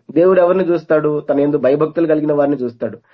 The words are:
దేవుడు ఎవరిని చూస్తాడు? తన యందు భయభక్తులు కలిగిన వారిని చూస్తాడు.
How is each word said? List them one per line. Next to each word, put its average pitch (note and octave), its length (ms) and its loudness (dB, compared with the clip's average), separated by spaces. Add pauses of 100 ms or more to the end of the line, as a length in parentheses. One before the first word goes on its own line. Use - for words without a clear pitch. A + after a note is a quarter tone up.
(120)
దేవుడు F3+ 300 4
ఎవరిని F#3 220 2
చూస్తాడు? D#3 560 0
తన C#3+ 200 -2
యందు D3 180 0
భయభక్తులు D3+ 500 0
కలిగిన D3+ 260 0
వారిని C#3+ 240 0
చూస్తాడు. A#2 400 -8 (160)